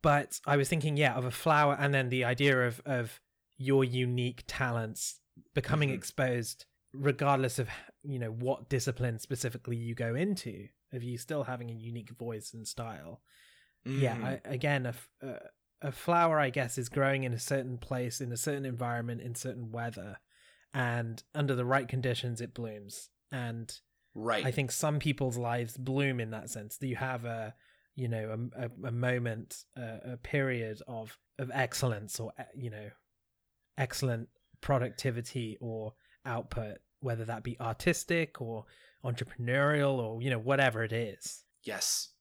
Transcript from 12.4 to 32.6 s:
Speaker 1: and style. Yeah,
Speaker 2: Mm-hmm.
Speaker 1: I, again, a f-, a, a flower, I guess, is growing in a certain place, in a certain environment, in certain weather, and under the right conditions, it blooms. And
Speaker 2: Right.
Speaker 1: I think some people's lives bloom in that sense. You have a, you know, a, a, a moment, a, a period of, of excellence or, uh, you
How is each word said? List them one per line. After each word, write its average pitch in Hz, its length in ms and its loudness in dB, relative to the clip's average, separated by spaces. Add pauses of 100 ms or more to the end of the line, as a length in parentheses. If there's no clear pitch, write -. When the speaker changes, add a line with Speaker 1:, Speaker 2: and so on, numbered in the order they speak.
Speaker 1:
and 113 140 -12
style. 98 540 -10 (640)
Yeah, 131 300 2
Speaker 2:
Mm-hmm. 117 100 -4
Speaker 1:
I, 131 200 -2
again, 139 420 0
a - 20 0
f-, - 200 -10 (120)
a, 135 140 -8 (540)
a - 20 -4
flower, 170 480 4
I 139 100 4
guess, 123 300 0
is 120 100 -4
growing 139 340 4
in 123 100 0
a 117 60 -2
certain 131 380 -2
place, 123 420 -4
in 123 120 -4
a 120 60 -4
certain 143 280 -2
environment, 120 560 -2
in 120 140 -6
certain 117 360 -6
weather, 113 460 -6 (560)
and 120 480 0 (140)
under 143 200 2
the 123 100 2
right 131 220 2
conditions, 123 540 -2
it 117 140 -8
blooms. 107 540 -10 (220)
And 117 400 -6 (440)
Speaker 2:
Right. 110 300 2
Speaker 1:
I 131 60 4
think 127 200 0
some 151 260 2
people's 135 400 2
lives 120 400 -2
bloom 131 420 2
in 113 120 -4
that 113 180 -8
sense. 107 320 -10
You 131 140 -2
have 127 300 -4
a, 113 280 -6 (420)
you 127 120 -2
know, 113 480 -2
a, 127 100 -4
a, 117 40 -6 (180)
a 113 40 -4
moment, 120 720 -2 (100)
a, 117 380 -10
a 120 40 -10
period 120 680 -2
of, 113 280 -10 (220)
of 127 160 -6
excellence 117 640 0
or, 113 200 -6
uh, 127 40 -10 (120)
you 120 160 -6